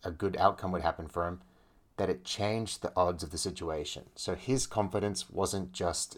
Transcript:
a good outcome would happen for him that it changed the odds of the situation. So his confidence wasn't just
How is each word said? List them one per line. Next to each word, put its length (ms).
a 80
good 260
outcome 360
would 100
happen 240
for 200
him 140
that 140
it 160
changed 560
the 140
odds 260
of 80
the 80
situation. 680
So 180
his 320
confidence 640
wasn't 440
just 440